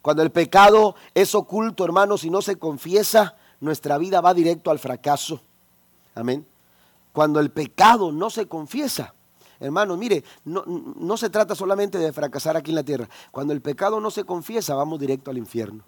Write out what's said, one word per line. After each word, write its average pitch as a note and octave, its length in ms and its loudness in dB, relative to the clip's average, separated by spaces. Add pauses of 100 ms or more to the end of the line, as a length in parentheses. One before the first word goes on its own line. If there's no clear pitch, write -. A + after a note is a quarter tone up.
Cuando D3+ 220 2
el D#3+ 80 0
pecado G3+ 640 6 (180)
es F#3+ 220 2
oculto, G#3 480 -2
hermanos, F#3 400 2
y D#3+ 60 -6
no F#3 120 0
se G3 160 -4
confiesa, F3 800 0 (240)
nuestra D3 380 -2
vida F#3 240 0
va F3+ 120 6
directo E3+ 380 2
al D3+ 80 0
fracaso. C3+ 640 -4 (760)
Amén. B2+ 320 -6 (640)
Cuando D3+ 300 2
el D3 100 -2
pecado F#3 640 2
no F3 160 -4
se G#3+ 180 -6
confiesa, E3 680 -8 (460)
hermanos, F3 380 -2
mire, G3+ 260 -2 (220)
no, E3+ 200 -6
no F3 520 -6
se A3 120 -4
trata G#3 240 0
solamente G3 440 -2
de D#3+ 160 -2
fracasar D3 420 -4
aquí D#3 160 -4
en D#3+ 40 -2
la D3+ 80 -2
tierra. C3 260 -6 (220)
Cuando C#3+ 200 -6
el D3 100 -4
pecado G3 380 -2
no G#3+ 120 -4
se G#3 120 -8
confiesa, F#3+ 520 -6
vamos D3+ 220 -2
directo C3+ 320 -4
al C3 80 -8
infierno. A2 500 -8